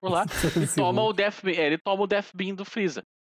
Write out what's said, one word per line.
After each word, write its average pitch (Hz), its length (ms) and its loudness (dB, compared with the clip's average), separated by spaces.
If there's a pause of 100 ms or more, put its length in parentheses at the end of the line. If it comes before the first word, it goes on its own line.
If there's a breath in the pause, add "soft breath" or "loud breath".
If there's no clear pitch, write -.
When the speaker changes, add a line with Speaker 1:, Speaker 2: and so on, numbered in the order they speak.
Speaker 1:
por 185 100 -4
lá, 180 140 2
Speaker 2:
<laughs> 165 380 0
Speaker 1:
e 143 40 0
Speaker 2:
Sim. - 140 -2
Speaker 1:
toma 196 220 2
o 220 120 2
Death 202 280 0
Beam, 185 160 -2
é, 160 80 4
ele 156 120 2
toma 196 240 0
o 202 40 0
Death 196 280 0
Beam 190 200 -4
do 190 100 -8
Freeza. 170 380 -2 (280)